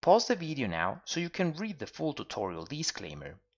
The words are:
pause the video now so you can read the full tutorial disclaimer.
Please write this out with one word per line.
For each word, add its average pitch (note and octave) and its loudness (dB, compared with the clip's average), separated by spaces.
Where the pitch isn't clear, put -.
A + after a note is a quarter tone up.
pause G#3 8
the B3 4
video D3+ -2
now F2 0
so - -2
you E3+ -2
can E3+ 0
read F#3 -8
the G#2+ -6
full D#3 -4
tutorial F2+ -4
disclaimer. E2 -6